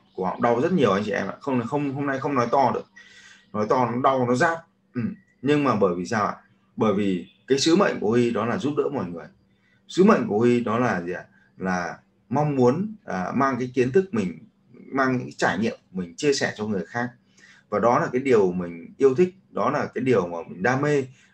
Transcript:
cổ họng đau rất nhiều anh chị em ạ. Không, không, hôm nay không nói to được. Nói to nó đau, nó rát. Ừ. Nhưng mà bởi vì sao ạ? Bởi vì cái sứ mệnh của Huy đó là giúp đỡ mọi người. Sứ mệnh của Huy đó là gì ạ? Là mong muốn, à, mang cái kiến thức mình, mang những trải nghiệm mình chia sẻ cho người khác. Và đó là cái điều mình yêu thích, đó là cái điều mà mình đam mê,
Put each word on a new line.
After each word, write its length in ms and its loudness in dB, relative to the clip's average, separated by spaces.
cổ 80 -6
họng 180 -4
đau 200 2
rất 120 0
nhiều 180 4
anh 140 0
chị 60 -6
em 160 -4
ạ. 140 -10
Không, 260 -2
không, 260 -2
hôm 120 -4
nay 140 -2
không 160 -4
nói 160 2
to 220 4
được. 120 -6
Nói 160 -2
to 220 2
nó 120 -4
đau, 240 2
nó 80 2
rát. 220 0
Ừ. 80 -4
Nhưng 220 2
mà 120 2
bởi 200 2
vì 100 -6
sao 200 -2
ạ? 100 -4
Bởi 180 2
vì 340 -2
cái 120 2
sứ 160 4
mệnh 240 2
của 100 -2
Huy 220 2
đó 140 -2
là 120 -2
giúp 200 -4
đỡ 60 0
mọi 120 -4
người. 200 -12
Sứ 160 2
mệnh 240 6
của 120 0
Huy 200 4
đó 200 -2
là 220 0
gì 100 -8
ạ? 140 -10
Là 400 -4
mong 260 0
muốn, 400 2
à, 300 -6
mang 240 2
cái 140 -6
kiến 180 2
thức 220 2
mình, 260 -4
mang 460 -2
những 200 -8
trải 200 0
nghiệm 220 -2
mình 240 -10
chia 180 2
sẻ 240 -2
cho 80 -6
người 200 -4
khác. 240 -6
Và 100 -2
đó 200 4
là 120 -2
cái 100 -2
điều 300 4
mình 460 -8
yêu 180 4
thích, 200 2
đó 200 -2
là 160 -2
cái 180 -6
điều 240 2
mà 100 -8
mình 140 -8
đam 180 0
mê, 240 0